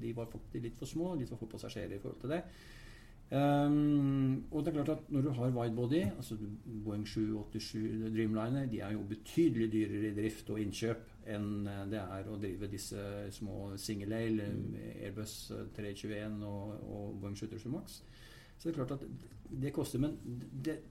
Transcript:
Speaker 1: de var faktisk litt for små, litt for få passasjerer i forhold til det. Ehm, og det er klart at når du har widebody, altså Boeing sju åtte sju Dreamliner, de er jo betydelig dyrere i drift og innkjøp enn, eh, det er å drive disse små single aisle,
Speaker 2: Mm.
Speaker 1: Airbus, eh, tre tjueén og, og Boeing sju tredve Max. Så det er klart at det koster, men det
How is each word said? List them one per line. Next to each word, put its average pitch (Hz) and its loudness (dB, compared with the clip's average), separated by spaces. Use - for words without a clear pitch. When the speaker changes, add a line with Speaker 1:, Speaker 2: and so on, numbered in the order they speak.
Speaker 1:
de 113 -2
var 113 -4
faktisk 123 -6
litt 117 -6
for 135 -8
små, 175 0
litt 127 -2
for 117 -8
få 113 -6
passasjerer 101 -6
i - -8
forhold - -8
til 147 2
det. 180 0
Ehm, 143 6
og 151 2
det 165 2
er - 0
klart 143 2
at - 0
når 135 6
du 151 6
har 127 4
widebody, 120 4
altså 117 -6
Boeing 107 -2
sju 107 2
åtte 107 -4
sju 110 -2
Dreamliner, 113 2
de 107 0
er 104 -2
jo 101 -2
betydelig 113 4
dyrere 107 2
i 101 0
drift 104 0
og 107 0
innkjøp 107 0
enn, 104 0
eh, 98 -4
det 107 0
er 95 -4
å 104 -4
drive 98 -2
disse 101 -6
små 101 -4
single 104 -2
aisle, 110 2
Speaker 2:
Mm. 104 -2
Speaker 1:
Airbus, 101 -6
eh, 104 -6
tre 101 -4
tjueén 107 -4
og, 104 -4
og 104 -4
Boeing 101 -4
sju 110 -4
tredve 113 -6
Max. - -4
Så - -6
det 160 0
er 156 0
klart 135 0
at - -8
det 139 0
koster, 127 2
men - 2
det 156 -2